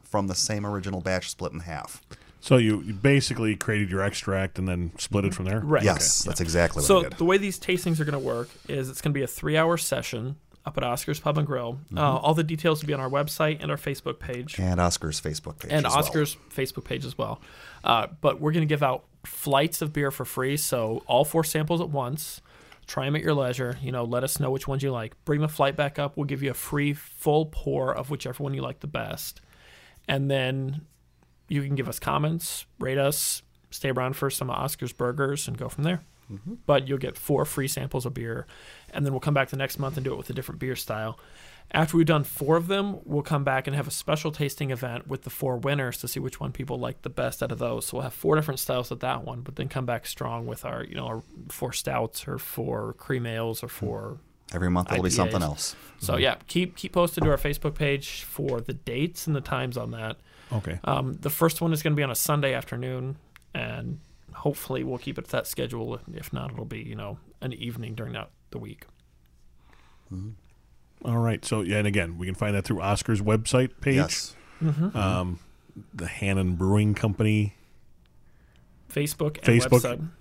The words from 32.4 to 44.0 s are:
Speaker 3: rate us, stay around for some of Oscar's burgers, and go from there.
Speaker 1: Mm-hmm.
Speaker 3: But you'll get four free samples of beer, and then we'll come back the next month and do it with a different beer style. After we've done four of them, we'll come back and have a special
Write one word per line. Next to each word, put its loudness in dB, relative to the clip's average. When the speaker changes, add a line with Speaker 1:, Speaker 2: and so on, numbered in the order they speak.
Speaker 3:
rate 0
us, 2
stay -2
around 0
for 0
some -2
of -2
Oscar's -4
burgers, 0
and -6
go 0
from -2
there. 2
Speaker 1:
Mm-hmm. -10
Speaker 3:
But 6
you'll 0
get -4
four 2
free -2
samples -2
of -4
beer, -6
and 0
then 2
we'll -2
come 2
back 4
the -6
next -4
month -4
and -4
do -2
it -4
with -10
a -8
different -8
beer -4
style. -6
After 6
we've 8
done 6
four 2
of 2
them, 0
we'll 0
come 0
back 2
and -2
have -2
a -8
special -2